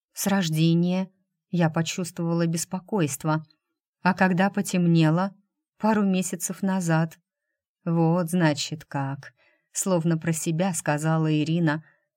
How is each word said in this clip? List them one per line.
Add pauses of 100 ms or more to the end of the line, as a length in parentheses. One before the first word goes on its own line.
(120)
«С
рождения». (420)
Я
почувствовала
беспокойство. (580)
«А
когда
потемнело?» (440)
«Пару
месяцев
назад». (640)
«Вот,
значит,
как», (400)
словно
про
себя
сказала
Ирина, (320)